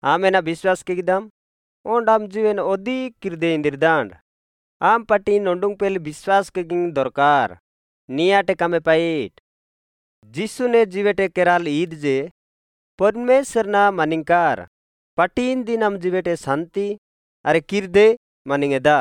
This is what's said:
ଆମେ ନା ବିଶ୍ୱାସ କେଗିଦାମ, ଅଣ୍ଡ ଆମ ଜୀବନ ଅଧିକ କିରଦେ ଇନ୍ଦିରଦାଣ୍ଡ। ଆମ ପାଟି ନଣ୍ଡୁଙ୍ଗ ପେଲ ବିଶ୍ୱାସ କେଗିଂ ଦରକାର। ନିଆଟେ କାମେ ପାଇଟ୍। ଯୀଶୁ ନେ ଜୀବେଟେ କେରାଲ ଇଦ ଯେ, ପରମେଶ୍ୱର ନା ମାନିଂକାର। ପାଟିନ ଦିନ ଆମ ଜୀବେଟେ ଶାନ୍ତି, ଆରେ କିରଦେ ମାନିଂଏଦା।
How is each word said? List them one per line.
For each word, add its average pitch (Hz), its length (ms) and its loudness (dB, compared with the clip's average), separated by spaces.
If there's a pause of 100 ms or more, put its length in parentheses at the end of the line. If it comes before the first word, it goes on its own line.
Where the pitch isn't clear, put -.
ଆମେ 170 260 2
ନା 190 120 2
ବିଶ୍ୱାସ 170 440 -2
କେଗିଦାମ, 185 380 -2 (600)
ଅଣ୍ଡ 226 240 0
ଆମ 220 180 4
ଜୀବନ 208 320 0 (140)
ଅଧିକ 247 380 -6 (100)
କିରଦେ 170 340 -2
ଇନ୍ଦିରଦାଣ୍ଡ। 147 560 0 (720)
ଆମ 208 220 4
ପାଟି 208 360 0
ନଣ୍ଡୁଙ୍ଗ 196 380 -2
ପେଲ 196 220 -2
ବିଶ୍ୱାସ 180 520 -2
କେଗିଂ 175 300 -4 (120)
ଦରକାର। 139 560 2 (600)
ନିଆଟେ 185 460 0
କାମେ 170 240 -2
ପାଇଟ୍। 160 580 0 (920)
ଯୀଶୁ 208 360 -6
ନେ 233 180 4
ଜୀବେଟେ 196 420 -2
କେରାଲ 175 420 0
ଇଦ 156 260 -2
ଯେ, 143 220 -2 (840)
ପରମେଶ୍ୱର 233 680 2
ନା 202 240 2
ମାନିଂକାର। 160 680 0 (600)
ପାଟିନ 247 460 0
ଦିନ 226 200 -2
ଆମ 202 140 0
ଜୀବେଟେ 175 380 -2
ଶାନ୍ତି, 170 520 -4 (580)
ଆରେ 156 160 2
କିରଦେ 196 460 2 (400)
ମାନିଂଏଦା। 143 540 2